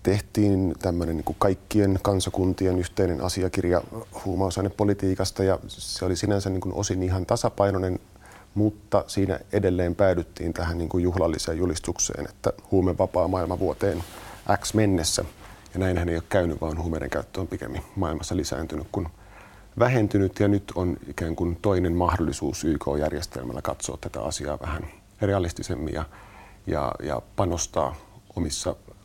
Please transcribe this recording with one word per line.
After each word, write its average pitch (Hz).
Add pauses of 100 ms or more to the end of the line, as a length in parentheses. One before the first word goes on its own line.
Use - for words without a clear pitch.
tehtiin 98
tämmönen, 85
niin 76
kuin, 82
kaikkien 98
kansakuntien 92
yhteinen 90
asiakirja 90 (420)
huumausainepolitiikasta, 98
ja 95 (100)
se -
oli 92
sinänsä, 101
niin 92
kuin, 92
osin 92
ihan 92
tasapainoinen, 98 (540)
mutta 104
siinä 95 (120)
edelleen 92
päädyttiin 85
tähän, 85
niin 85
kuin, 87
juhlalliseen 85
julistukseen, 87
että - (180)
huumevapaa 90
maailma 90
vuoteen 87 (520)
X -
mennessä. 95 (500)
Ja 92
näinhän 87
ei 82
ole 82
käynyt, 87
vaan 80
huumeiden 80
käyttö -
on 92
pikemmin 85 (140)
maailmassa 85
lisääntynyt 80
kuin 87 (720)
vähentynyt, 104
ja 104
nyt 101
on 87 (120)
ikään 82
kuin 85
toinen 90
mahdollisuus 80
Y 76
K-järjestelmällä 73
katsoa -
tätä -
asiaa 71
vähän - (380)
realistisemmin 90
ja, 78 (600)
ja, 73 (100)
ja 65 (140)
panostaa 85 (420)
omissa 80 (280)